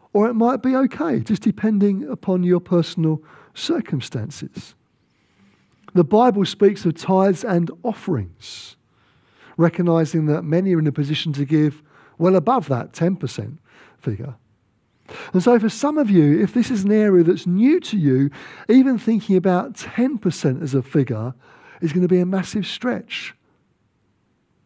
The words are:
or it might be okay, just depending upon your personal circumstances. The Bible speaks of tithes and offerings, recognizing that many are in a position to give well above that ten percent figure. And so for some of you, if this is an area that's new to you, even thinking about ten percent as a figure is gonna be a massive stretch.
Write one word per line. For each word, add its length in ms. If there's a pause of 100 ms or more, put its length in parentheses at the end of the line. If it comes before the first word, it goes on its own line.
(140)
or 160
it 60
might 260
be 140
okay, 460
just 200
depending 600
upon 400
your 160
personal 640 (320)
circumstances. 1200 (1200)
The 80
Bible 420
speaks 400
of 80
tithes 500
and 280 (100)
offerings, 960 (840)
recognizing 680
that 160
many 320
are 40
in 60
a 60
position 420
to 120
give 360 (380)
well 160
above 320
that 260
ten 220
percent 420 (400)
figure. 380 (960)
And 100
so 160
for 100
some 300
of 100
you, 320
if 140
this 160
is 120
an 80
area 320
that's 220
new 360
to 140
you, 360 (360)
even 300
thinking 380
about 400
ten 420
percent 460
as 100
a 80
figure 540 (440)
is 140
gonna 140
be 120
a 60
massive 400
stretch. 720 (1300)